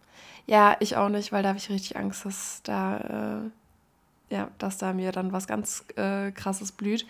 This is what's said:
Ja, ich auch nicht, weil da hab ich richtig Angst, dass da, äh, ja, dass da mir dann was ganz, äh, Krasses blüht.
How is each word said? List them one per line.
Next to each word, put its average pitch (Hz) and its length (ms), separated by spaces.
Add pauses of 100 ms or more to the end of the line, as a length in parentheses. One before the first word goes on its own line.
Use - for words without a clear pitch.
(460)
Ja, 208 340
ich 208 160
auch 202 140
nicht, 208 240
weil 202 100
da 196 60
hab 196 80
ich 202 120
richtig 196 280
Angst, 196 260
dass - 400
da, 214 800 (880)
äh, - 40
ja, 202 240
dass 190 200
da 190 160
mir 185 180
dann 185 220
was 190 140
ganz, 214 360 (140)
äh, 196 340
Krasses 196 400
blüht. 214 380